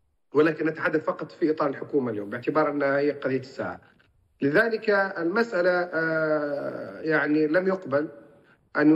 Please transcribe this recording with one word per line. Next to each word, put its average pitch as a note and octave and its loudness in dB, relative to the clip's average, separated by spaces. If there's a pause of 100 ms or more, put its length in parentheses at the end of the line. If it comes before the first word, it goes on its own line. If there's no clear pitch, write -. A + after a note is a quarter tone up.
(340)
ولكن D#3 4
نتحدث D#3+ -2
فقط E3+ -6
في D#3 0
إطار D#3 0
الحكومة C3 -2
اليوم، G2+ -6
باعتبار C#3+ 0
أنها C#3+ 0
هي C#3+ 2
قضية C3+ -2
الساعة. G#2 -10 (640)
لذلك G#3+ 2 (280)
المسألة، F3+ 0
آه، D#3+ -2
يعني D3+ 2
لم F3+ 2
يقبل D#3 -2 (680)
أن D3 6